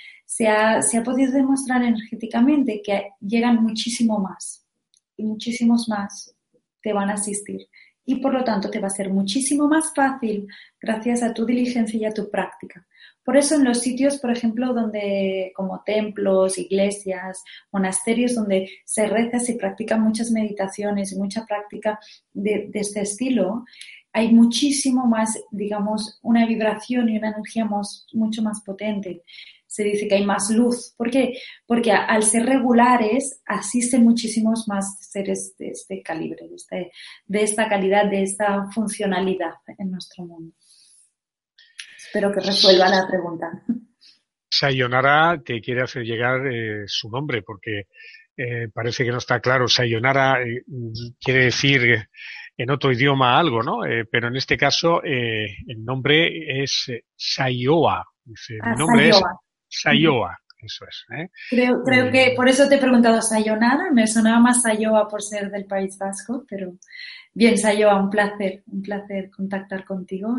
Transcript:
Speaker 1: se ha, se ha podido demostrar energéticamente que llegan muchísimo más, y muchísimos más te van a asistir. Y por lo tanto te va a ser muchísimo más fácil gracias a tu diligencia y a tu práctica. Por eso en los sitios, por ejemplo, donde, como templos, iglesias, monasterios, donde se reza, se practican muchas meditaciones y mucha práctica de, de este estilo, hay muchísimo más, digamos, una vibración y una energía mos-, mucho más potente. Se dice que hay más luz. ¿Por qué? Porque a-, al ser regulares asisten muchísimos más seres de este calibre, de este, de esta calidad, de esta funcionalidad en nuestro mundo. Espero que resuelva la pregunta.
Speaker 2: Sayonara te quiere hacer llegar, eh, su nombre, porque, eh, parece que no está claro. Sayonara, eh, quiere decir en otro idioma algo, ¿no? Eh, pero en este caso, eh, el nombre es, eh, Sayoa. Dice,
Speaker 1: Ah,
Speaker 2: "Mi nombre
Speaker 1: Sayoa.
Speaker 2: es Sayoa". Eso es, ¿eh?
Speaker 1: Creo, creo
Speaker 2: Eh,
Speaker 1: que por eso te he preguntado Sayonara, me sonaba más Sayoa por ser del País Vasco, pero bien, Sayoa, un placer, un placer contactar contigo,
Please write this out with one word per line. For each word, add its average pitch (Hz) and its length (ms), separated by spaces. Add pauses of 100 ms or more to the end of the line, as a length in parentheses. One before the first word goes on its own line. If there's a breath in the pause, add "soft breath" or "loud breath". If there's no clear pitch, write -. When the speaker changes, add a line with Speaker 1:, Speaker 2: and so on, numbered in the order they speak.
(260 loud breath)
Speaker 1:
se - 220
ha, 214 340
se - 160
ha 226 60
podido 262 300
demostrar 262 500
energéticamente 233 1000
que 196 280 (100)
llegan 233 420
muchísimo 220 580
más, - 460 (520)
y 220 80
muchísimos 233 640
más 202 440 (480)
te 214 120
van 202 160
a 208 60
asistir. 196 520 (380 soft breath)
Y 254 160
por 269 120
lo 247 120
tanto 208 240
te 220 100
va 196 80
a 196 40
ser 196 180
muchísimo 269 580
más 311 260
fácil 240 540 (320 loud breath)
gracias 240 420
a 233 120
tu 226 120
diligencia 240 540
y 214 60
a 214 80
tu 214 180
práctica. - 560 (340 soft breath)
Por 254 140
eso 285 200
en 277 100
los 240 160
sitios, 269 360
por 240 140
ejemplo, 233 420
donde, 202 840
como 185 300
templos, 202 720
iglesias, 190 840 (280 loud breath)
monasterios, 226 640
donde 196 360 (160 loud breath)
se 214 220
reza, 233 320
se 240 160
practican 220 460
muchas 220 300
meditaciones 202 800
y 185 60
mucha 202 280
práctica 208 540 (340 loud breath)
de, 202 380
de 214 80
este 202 220
estilo, 226 640 (480 loud breath)
hay 226 200
muchísimo 254 720
más, 220 320 (140)
digamos, 208 720
una 233 240
vibración 220 640
y 214 80
una 214 120
energía 214 360
mos-, 208 480
mucho 220 280
más 208 240
potente. 196 560 (460 loud breath)
Se - 160
dice 208 240
que 196 80
hay 202 100
más 202 240
luz. 240 480
¿Por 233 140
qué? 254 220 (340 loud breath)
Porque 226 240
a-, 190 140
al 214 180
ser 233 240
regulares 240 1000
asisten 233 580
muchísimos 226 640
más 196 300 (100)
seres 196 520
de - 80
este - 340
calibre, 160 460
de 175 80
este, 180 360 (360 loud breath)
de 208 160
esta 208 260
calidad, 202 400
de 196 140
esta 196 480
funcionalidad 190 840 (240)
en 190 140
nuestro 180 340
mundo. 165 300 (1400 soft breath)
Espero 202 360
que 196 80
resuelva 190 500
la 185 180
pregunta. 170 380 (1040 soft breath)
Speaker 2:
Sayonara 139 960
te 117 160
quiere 127 220
hacer 123 200
llegar, 123 440
eh, 110 400
su - 200
nombre, 123 360
porque, 104 400 (520 loud breath)
eh, 120 380
parece 120 320
que 120 60
no 123 80
está 123 200
claro. 123 280
Sayonara, 127 760
eh, 120 220 (600)
quiere 131 220
decir 120 600 (500 loud breath)
en 127 140
otro 139 200
idioma 131 460
algo, 131 240
¿no? 190 240
Eh, 117 260
pero 113 160
en 123 100
este 139 200
caso, 165 460
eh, 117 420 (220)
el 110 180
nombre 139 800
es, - 240
eh, 120 180 (100)
Sayoa. 127 880 (220)
Dice, 113 380
Speaker 1:
Ah, 233 80
Speaker 2:
"Mi 120 60
nombre 160 360
Speaker 1:
Sayoa. 190 180 (380)
Speaker 2:
es - 120
Sayoa". 143 560 (240)
Eso - 240
es, - 200 (120)
¿eh? 170 120 (220 loud breath)
Speaker 1:
Creo, 247 320
creo 254 240
Speaker 2:
Eh, 254 40
Speaker 1:
que 254 240
por 254 140
eso 269 180
te 285 80
he - 40
preguntado 233 420
Sayonara, 226 720
me 226 140
sonaba 226 320
más 240 240
Sayoa 214 440
por 208 140
ser 202 300
del 196 140
País 190 320
Vasco, 196 520
pero 190 240 (600 loud breath)
bien, 208 240
Sayoa, 208 440
un 196 80
placer, 202 560
un 196 160
placer 202 480
contactar 190 560
contigo, 190 540